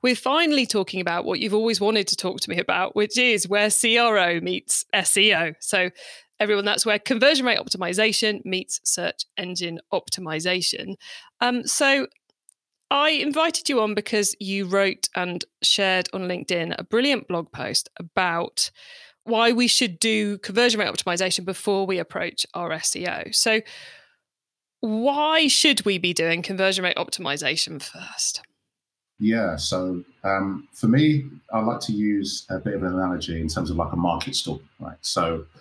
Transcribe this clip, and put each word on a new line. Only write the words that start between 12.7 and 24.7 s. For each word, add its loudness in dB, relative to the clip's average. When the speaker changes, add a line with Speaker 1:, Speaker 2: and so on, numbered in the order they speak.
Speaker 1:
I 2
invited 0
you 2
on 0
because 0
you -2
wrote 0
and -4
shared 2
on -4
LinkedIn -2
a -8
brilliant 0
blog -4
post -4
about -2
why 4
we 4
should 2
do 2
conversion 2
rate 2
optimization -2
before -2
we -2
approach -6
our -6
S -2
E -4
O. -4
So 2